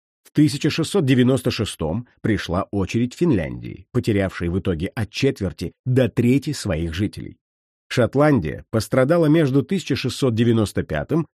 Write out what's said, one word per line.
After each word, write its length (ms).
В 80
тысяча 380
шестьсот 340
девяносто 480
шестом 560
пришла 500
очередь 420
Финляндии, 760
потерявшей 560
в 120
итоге 280
от 220
четверти 640
до 220
трети 460
своих 400
жителей. 440
Шотландия 800
пострадала 560
между 380
тысяча 340
шестьсот 380
девяносто 480
пятым 440